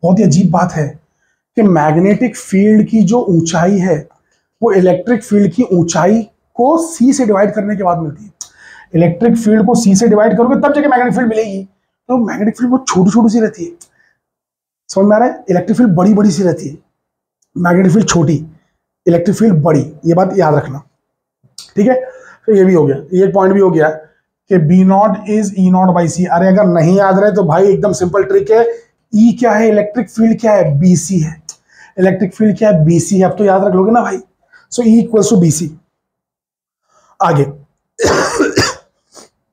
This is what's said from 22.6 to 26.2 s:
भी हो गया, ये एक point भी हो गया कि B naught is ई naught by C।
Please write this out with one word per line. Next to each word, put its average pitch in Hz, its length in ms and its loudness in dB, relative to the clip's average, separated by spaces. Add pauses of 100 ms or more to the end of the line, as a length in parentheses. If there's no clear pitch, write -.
भी 190 80 2
हो 156 120 2
गया, 139 120 -2 (160)
ये 185 120 2
एक 170 80 -2
point 190 200 2
भी 202 60 2
हो 190 120 2
गया 156 180 0
कि - 680 -6
B 180 260 4
naught 190 320 2 (120)
is 208 280 -2
ई 185 140 2
naught 185 260 2
by 170 120 0
C। 180 180 -4